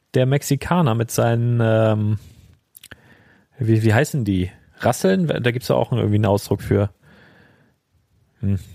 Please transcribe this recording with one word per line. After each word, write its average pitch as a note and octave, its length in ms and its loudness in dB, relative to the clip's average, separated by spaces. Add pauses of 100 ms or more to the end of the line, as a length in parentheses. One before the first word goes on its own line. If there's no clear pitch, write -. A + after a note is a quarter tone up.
(120)
Der B2+ 140 2
Mexikaner C#3+ 680 0
mit A2+ 160 -4
seinen, A#2 520 0
ähm, A2 560 2 (1400)
wie, A2 240 2
wie A2 120 4
heißen C3+ 300 0
die? F#2 260 -2 (280)
Rasseln? F#3 500 0
Da B2 220 -2
gibt's B2 180 -6
ja B2+ 80 2
auch A#2+ 160 -2
irgendwie G#2 240 0
einen G#2 100 2
Ausdruck G2 360 0
für. G2+ 280 0 (1500)
Hm. G2 180 -2 (160)